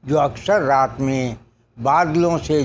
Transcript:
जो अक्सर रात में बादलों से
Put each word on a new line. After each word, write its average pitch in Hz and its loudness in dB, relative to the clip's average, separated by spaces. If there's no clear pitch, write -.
जो 143 0
अक्सर 165 0
रात 135 0
में 131 -2
बादलों 165 2
से 151 0